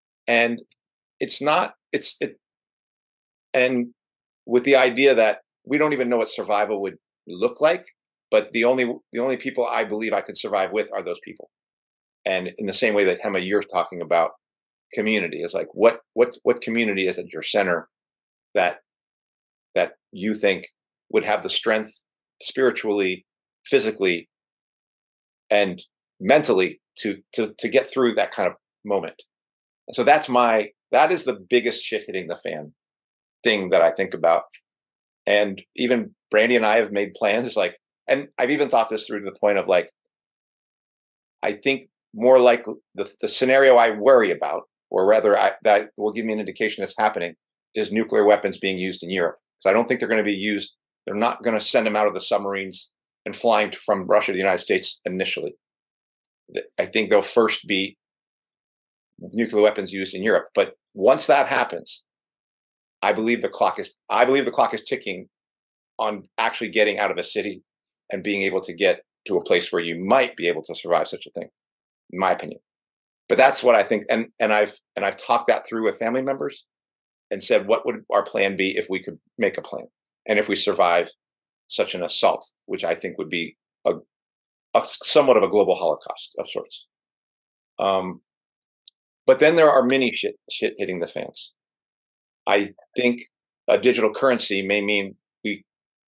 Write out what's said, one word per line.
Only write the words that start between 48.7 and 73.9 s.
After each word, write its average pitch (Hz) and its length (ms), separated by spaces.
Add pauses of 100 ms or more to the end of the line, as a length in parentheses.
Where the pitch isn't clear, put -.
used 90 260
in 82 60
Europe. 90 280 (260)
So 95 60
I 95 40
don't 117 140
think 127 140
they're 110 80
gonna 110 140
be 104 100
used, 101 420 (300)
they're 95 100
not 113 260
gonna 110 200
send 117 240
them 107 100
out 107 120
of 92 60
the 92 60
submarines 98 720 (340)
and 104 80
flying 107 380
t-, - 60
from 98 300
Russia 104 200
to - 60
the 92 60
United 95 220
States - 440
initially. - 500 (1000)
Th-, - 120 (120)
I 92 80
think 104 240
they'll 101 120
first - 440
be 98 320 (1200)
nuclear 107 440
weapons 101 300
used 95 200
in 95 80
Europe. 98 320
But - 200 (200)
once 120 340
that 139 200
happens, - 560 (1000)
I 104 120
believe 110 280
the - 60
clock - 320
is, - 140 (160)
I 107 160
believe 135 180
the 120 80
clock 117 220
is 110 100
ticking - 440 (720)
on 107 260 (140)
actually 113 320
getting 104 300
out 101 120
of - 60
a - 60
city 98 400 (480)
and 98 100
being 101 220
able 92 160
to 90 140
get 90 300 (240)
to 95 100
a 85 80
place - 260
where 90 100
you 85 220
might 120 320
be 85 140
able 80 140
to 82 120
survive 82 320
such - 180
a - 60
thing, - 160 (640)
in 90 80
my 95 120
opinion. 87 280 (720)
But - 80
that's 135 260
what 123 120
I 104 80
think. 104 260